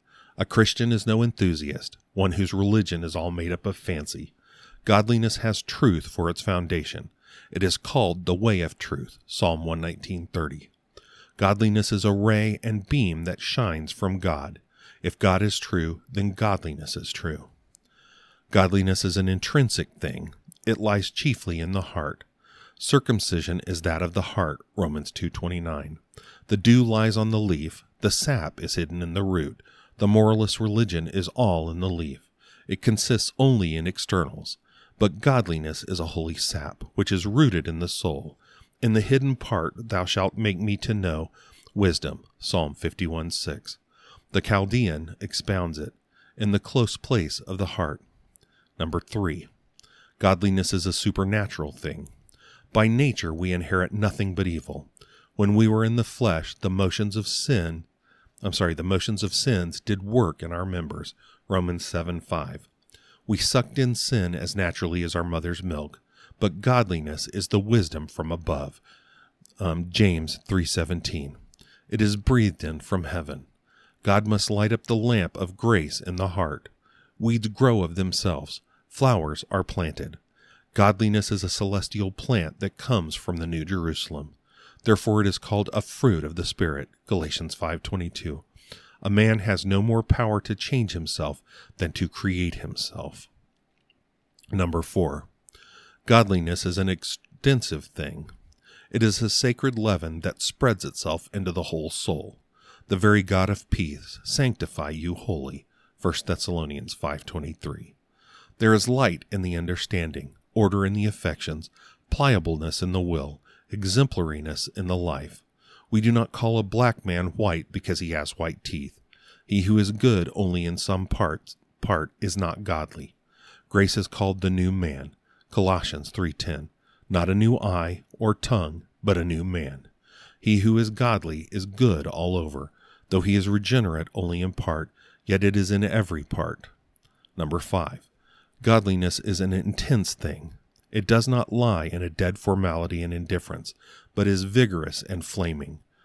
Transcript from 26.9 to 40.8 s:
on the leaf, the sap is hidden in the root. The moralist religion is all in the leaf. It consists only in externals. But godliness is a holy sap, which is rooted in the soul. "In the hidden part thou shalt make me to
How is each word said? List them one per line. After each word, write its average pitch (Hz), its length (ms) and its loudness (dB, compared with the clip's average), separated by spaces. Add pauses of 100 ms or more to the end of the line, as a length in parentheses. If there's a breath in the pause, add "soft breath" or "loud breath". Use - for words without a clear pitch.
on 110 140 0
the 110 60 2
leaf, 82 460 -2 (160)
the 104 100 2
sap 110 520 -2
is 85 140 -6
hidden 87 260 -4
in 85 100 -6
the 95 100 -2
root. 90 400 -2 (360 soft breath)
The 104 100 2
moralist 107 500 6
religion 104 480 0
is 90 280 -4
all 85 360 2
in 82 100 -6
the 92 100 -2
leaf. 82 300 -6 (460 soft breath)
It - 140 -6
consists 110 580 0
only 107 380 4
in 80 100 -4
externals. - 680 -4 (420 soft breath)
But 104 220 2
godliness 87 640 0
is 90 160 -4
a 80 160 -8
holy 80 200 -4
sap, - 460 -6 (120)
which - 180 0
is 92 140 0
rooted 104 420 4
in 82 120 -4
the 87 80 -4
soul. - 500 -6 (420 soft breath)
"In 113 140 2
the 110 80 4
hidden 135 340 2
part 82 400 -4
thou 107 300 -4
shalt 95 320 0
make 104 200 0
me 101 200 -2
to - 160 -2